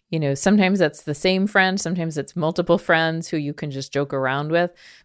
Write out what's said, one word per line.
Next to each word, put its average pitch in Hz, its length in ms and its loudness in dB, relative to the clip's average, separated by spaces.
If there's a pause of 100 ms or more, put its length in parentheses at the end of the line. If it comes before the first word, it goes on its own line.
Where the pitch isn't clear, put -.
(100)
you 160 100 -2
know, 139 140 0
sometimes 190 440 4
that's 156 240 0
the 151 120 -6
same 190 340 2
friend, 190 320 2
sometimes 165 360 -4
it's - 200 -6
multiple 170 420 2
friends 160 480 0
who 170 100 -6
you 147 160 -4
can 147 200 -8
just 135 200 -10
joke 139 220 -2
around 139 380 -2
with, 175 180 2 (340)